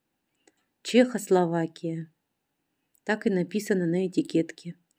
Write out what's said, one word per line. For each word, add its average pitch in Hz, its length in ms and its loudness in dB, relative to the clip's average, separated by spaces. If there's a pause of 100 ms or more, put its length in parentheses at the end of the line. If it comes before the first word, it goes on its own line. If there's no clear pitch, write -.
(840)
Чехословакия. 170 1300 0 (920)
Так 214 240 -2
и - 20 4
написано 185 560 -2
на 180 220 0
этикетке. 165 680 -4 (240)